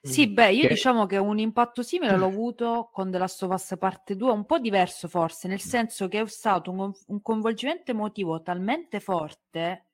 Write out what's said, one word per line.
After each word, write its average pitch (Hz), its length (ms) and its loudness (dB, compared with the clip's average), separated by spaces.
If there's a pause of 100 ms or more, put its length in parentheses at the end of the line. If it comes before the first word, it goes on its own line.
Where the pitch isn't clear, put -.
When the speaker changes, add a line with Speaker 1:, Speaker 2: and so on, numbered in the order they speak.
Speaker 1:
Sì, 220 260 2
Speaker 2:
Mm. 202 60 -4
Speaker 1:
beh, 214 200 6
io 262 120 6
Speaker 2:
Che - 20 6
Speaker 1:
diciamo 233 380 4
che 190 120 -2
un 208 220 2
impatto 233 440 0
simile 240 340 2
l'ho 190 80 4
Speaker 2:
<clears throat> - 0 -
Speaker 1:
avuto 233 680 -2
con 190 200 -4
The 185 60 -2
Last 185 260 -4
of 185 100 -2
Us 185 260 -4
Parte 190 380 -4
due, 247 140 2
un 208 140 0
po' 330 140 2
diverso 196 480 0
forse, 165 400 -2
nel 190 180 -4
Speaker 2:
Mm. - 40 -10
Speaker 1:
senso 226 400 -2
che 208 100 -2
è 220 80 -2
stato 190 440 -2
un 185 60 -6
conf-, 196 300 -8
un 208 140 -6
coinvolgimento 226 680 -2
emotivo 208 500 -4
talmente 196 580 -4
forte 165 960 -6